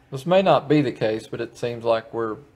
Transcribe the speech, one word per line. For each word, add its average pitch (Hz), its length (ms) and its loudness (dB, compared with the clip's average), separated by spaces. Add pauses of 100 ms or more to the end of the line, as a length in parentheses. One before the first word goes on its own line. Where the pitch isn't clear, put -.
(120)
This 135 140 -10
may 185 180 4
not 139 260 2
be 151 120 4
the 123 120 -2
case, 110 340 -4
but 113 140 -8
it 113 160 -10
seems 120 260 -6
like 113 300 0
we're 113 240 -4 (180)